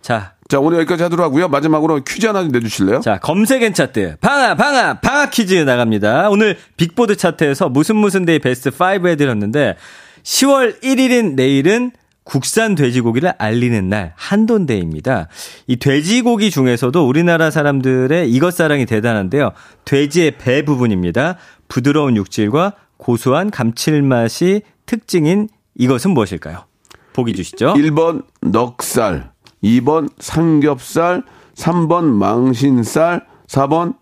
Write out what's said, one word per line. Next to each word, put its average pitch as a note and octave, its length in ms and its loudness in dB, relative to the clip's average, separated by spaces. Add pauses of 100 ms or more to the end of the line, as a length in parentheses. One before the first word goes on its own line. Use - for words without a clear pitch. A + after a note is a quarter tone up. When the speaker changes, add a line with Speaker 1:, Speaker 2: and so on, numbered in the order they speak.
Speaker 1:
자. G#2+ 320 -6 (140)
Speaker 2:
자, C#3 120 0
오늘 E3 200 2
여기까지 E3 240 0
하도록 E3+ 200 0
하고요. D#3 260 0
마지막으로 D3+ 540 0
퀴즈 - 220 -4
하나 G#3 160 0
좀 E3 100 -2
내주실래요? A2+ 500 0
Speaker 1:
자, G#2 180 -2
검색 A3 420 0
앤 G#3+ 140 0
차트. G2 460 -2
방아, B3 340 2
방아, A3+ 460 0
방아 C#4 280 0
퀴즈 F#3+ 240 0
나갑니다. B2 800 2
오늘 G3+ 260 2 (200)
빅보드 G3+ 380 0
차트에서 D#3+ 540 0
무슨 D#3 280 0
무슨 G3 280 2
데이 E3 140 2
베스트 B2+ 320 -2
파이브 F#3 360 0
해드렸는데, C3 680 0 (480)
시월 C4 580 0
일 C4 180 0
일인 A#3+ 360 2
내일은 C#3 560 2 (340)
국산 G#3 500 0
돼지고기를 B2+ 640 0
알리는 A2 500 0
날, F#2+ 260 -4
한돈데이입니다. B2+ 1120 -2 (360)
이 B2+ 120 -2
돼지고기 G3+ 760 0
중에서도 C3 560 0
우리나라 E3 420 2
사람들의 C#3 840 0
이것 D#3+ 220 2
사랑이 D3 320 0
대단한데요. A2 680 0 (340)
돼지의 D3 520 0
배 C3+ 260 0
부분입니다. B2 720 0 (300)
부드러운 C#3 480 0
육질과 A2+ 580 -2 (240)
고소한 C3 520 -2
감칠맛이 C#3 1120 0 (240)
특징인 G3 640 -2 (260)
이것은 B2+ 360 0
무엇일까요? F2+ 540 -4 (480)
보기 A#2 200 -2
주시죠. G2+ 440 -2
Speaker 2:
일 D3+ 180 2
번 E3 260 0 (200)
넉살, G#2+ 920 -2 (320)
이 A#2 180 4
번 D3 260 0 (120)
삼겹살, D#3 1040 0 (320)
삼 E3 320 0
번 E3 260 2
망신살, B2+ 1120 0 (220)
사 C3+ 200 0
번 E3 340 -2